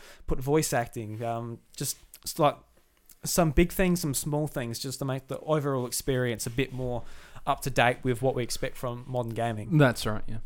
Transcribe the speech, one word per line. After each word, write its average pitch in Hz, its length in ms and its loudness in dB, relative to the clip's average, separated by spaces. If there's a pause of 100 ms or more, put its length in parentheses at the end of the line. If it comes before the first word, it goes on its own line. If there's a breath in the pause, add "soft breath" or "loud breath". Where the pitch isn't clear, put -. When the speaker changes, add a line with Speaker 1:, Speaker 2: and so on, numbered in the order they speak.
(280 loud breath)
Speaker 1:
put - 120 0
voice 147 320 2
acting, 117 520 -4
um, 117 360 -6 (160)
just - 220 -6 (280)
s-, - 140 -6
like, 143 160 6 (680)
some 165 260 4
big 175 220 4
things, 180 260 4
some 147 140 -2
small 151 340 0
things, 117 320 -4
just 131 200 -6
to 139 60 -4
make 135 220 -4
the 135 140 -6
overall 139 440 0
experience 123 600 -2
a - 20 -4
bit 127 220 0
more 123 320 -4 (460 loud breath)
up 135 120 0
to 139 80 -4
date 123 340 4
with 120 180 0
what 131 140 2
we 123 80 -2
expect - 340 -4
from 120 300 -6
modern 123 260 -4
gaming. 113 440 0
Speaker 2:
That's 127 280 6
right, 110 220 -2
yeah. 110 180 -2